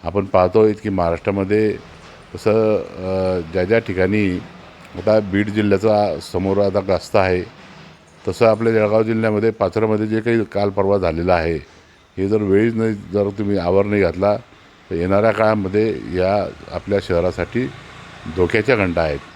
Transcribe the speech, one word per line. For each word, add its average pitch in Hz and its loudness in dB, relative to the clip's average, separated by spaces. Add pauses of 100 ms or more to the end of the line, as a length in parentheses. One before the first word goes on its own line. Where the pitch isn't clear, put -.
आपण 95 -2
पाहतोय 95 4
की 104 -6
महाराष्ट्रामध्ये 98 0 (600)
कसं, 107 2
अ, 92 -4 (120)
ज्या 92 0
ज्या 110 2
ठिकाणी 92 0 (540)
आता 107 2
बीड 101 0
जिल्ह्याचा 104 2
समोर 95 -2
आता 101 2
ग्रास्त 95 -2
आहे, 92 2 (880)
तसं 107 2
आपल्या 113 4
जळगाव 107 2
जिल्ह्यामध्ये 110 0
पाचोऱ्यामध्ये 107 0
जे 110 0
काही 117 0
काल 101 -2
परवा 98 0
झालेलं 87 0
आहे, 82 2 (600)
हे 95 -2
जर 107 0
वेळीच 104 2
नाही, 113 0
जर 98 -2 (100)
तुम्ही 101 -2
आवर 92 2
नाही 104 0
घातला 92 0 (540)
तर 95 -6
येणाऱ्या 98 2
काळामध्ये 104 0 (140)
या 92 0 (220)
आपल्या 98 -4
शहरासाठी 90 -2 (680)
धोक्याच्या 104 2
घंटा 87 0
आहेत 73 -2 (160)